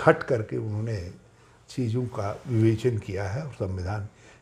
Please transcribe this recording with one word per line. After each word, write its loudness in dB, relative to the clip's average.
हट 8
करके -2
उन्होंने -4
चीज़ों -2
का -4
विवेचन 4
किया -4
है -4
और -10
संविधान -4